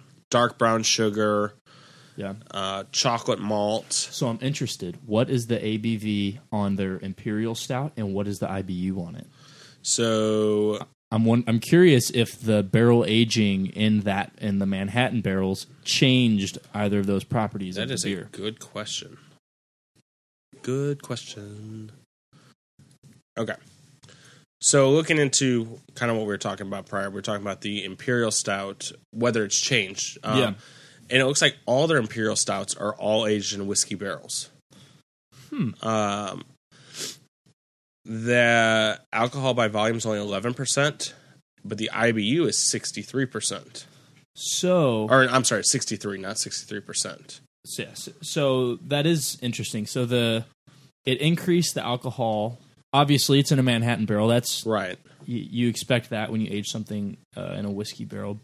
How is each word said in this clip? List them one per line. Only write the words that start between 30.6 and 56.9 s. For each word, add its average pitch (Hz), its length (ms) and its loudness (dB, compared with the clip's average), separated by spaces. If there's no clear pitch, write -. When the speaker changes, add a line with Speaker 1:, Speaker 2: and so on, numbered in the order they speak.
Speaker 1:
and 131 120 4
it 131 40 4
looks 143 160 2
like 147 140 4
all 135 220 4
their 156 120 2
Imperial 107 360 -2
Stouts 101 400 -2
are 104 200 -4
all 107 320 2
aged 104 260 0
in 101 140 -6
whiskey 101 280 -2
barrels. 90 540 -8
Speaker 2:
Hmm. 208 180 -2
Speaker 1:
Um, 104 640 -4
the 113 920 2
alcohol 123 420 -2
by 117 140 2
volume 107 300 0
is 110 80 -6
only 107 140 -2
eleven 104 340 -4
percent, 143 600 -2
but 104 140 -10
the 107 140 -4
I 117 200 2
B 110 120 -2
U 143 220 2
is 107 120 0
sixty-three - 680 -4
percent. - 600 -8
Speaker 2:
So 143 720 2
Speaker 1:
Or, 131 180 8
I'm 123 160 4
sorry, 107 200 0
sixty-three, 101 560 -2
not 95 180 -8
sixty-three - 440 -8
percent. - 600 -10
Speaker 2:
So, - 180 -10
yes, - 260 -14
so 131 540 0
that 143 180 0
is 165 360 0
interesting. 113 460 -4
So 127 180 -2
the, 117 400 2
it 131 140 2
increased 170 560 2
the - 80 -4
alcohol. 117 760 -2
Obviously, 139 460 6
it's 143 120 2
in 139 80 6
a 131 40 4
Manhattan 117 420 2
barrel. 107 240 2
That's - 360 0
Speaker 1:
Right. 95 320 -2
Speaker 2:
y-, 120 220 -6
you 120 180 0
expect 117 440 0
that 110 200 -4
when 110 80 -2
you 107 100 -2
age 104 200 -4
something, 104 480 -6